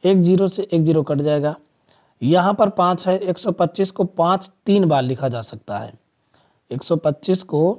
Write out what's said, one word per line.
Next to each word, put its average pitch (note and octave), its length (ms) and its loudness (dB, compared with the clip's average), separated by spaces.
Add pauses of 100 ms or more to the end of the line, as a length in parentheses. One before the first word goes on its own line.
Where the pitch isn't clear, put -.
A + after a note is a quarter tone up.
एक F#3+ 160 4
ज़ीरो F#3 280 4
से F#3+ 160 -6
एक E3+ 180 0
ज़ीरो D#3+ 220 2
कट C#3+ 140 -2
जाएगा। D3 360 -2 (680)
यहाँ F3 320 2
पर G#3 160 2
पाँच F3+ 380 0
है, F#3 100 0
एक F#3 200 -4
सौ G3+ 140 -4
पच्चीस F3+ 380 -2
को - 160 -2
पाँच F3+ 440 -2 (160)
तीन G3+ 200 4
बार C#3+ 160 2
लिखा C3 260 -4
जा A#2+ 140 -6
सकता G#2+ 360 -10
है, A2+ 140 -12 (760)
एक A#2+ 120 -8
सौ E3+ 160 -2
पच्चीस F3+ 460 -2
को D#3+ 340 0